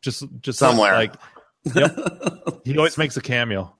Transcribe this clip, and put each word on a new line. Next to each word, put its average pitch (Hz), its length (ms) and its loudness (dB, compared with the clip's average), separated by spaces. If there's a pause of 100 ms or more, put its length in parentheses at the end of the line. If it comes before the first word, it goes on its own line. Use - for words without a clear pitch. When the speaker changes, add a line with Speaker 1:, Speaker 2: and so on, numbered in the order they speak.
Speaker 1:
Just, - 200 -6 (180)
just - 200 -6
Speaker 2:
Somewhere. 113 340 6
Speaker 1:
like, 113 200 0 (600)
yep. - 240 4 (320)
Speaker 2:
<laughs> - 340 -12
Speaker 1:
He 139 140 -2
always 160 180 2
makes 151 200 -2
a 135 40 -4
cameo. 117 600 -4